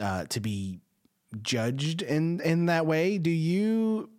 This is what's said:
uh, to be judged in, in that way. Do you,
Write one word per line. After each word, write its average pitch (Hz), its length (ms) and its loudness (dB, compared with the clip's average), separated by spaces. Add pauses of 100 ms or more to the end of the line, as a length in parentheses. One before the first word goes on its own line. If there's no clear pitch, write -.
uh, 95 260 -2
to - 140 -4
be 98 400 -4 (600)
judged 135 640 -2
in, 160 380 0
in 170 260 2
that 165 200 2
way. 170 320 2
Do 170 120 0
you, 214 880 0